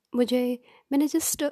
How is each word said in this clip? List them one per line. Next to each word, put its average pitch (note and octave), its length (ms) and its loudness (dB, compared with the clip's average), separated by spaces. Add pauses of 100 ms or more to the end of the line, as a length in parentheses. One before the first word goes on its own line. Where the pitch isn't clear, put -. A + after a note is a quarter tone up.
(140)
मुझे, B3 480 0 (300)
मैंने C#4+ 160 4
just D4 420 -2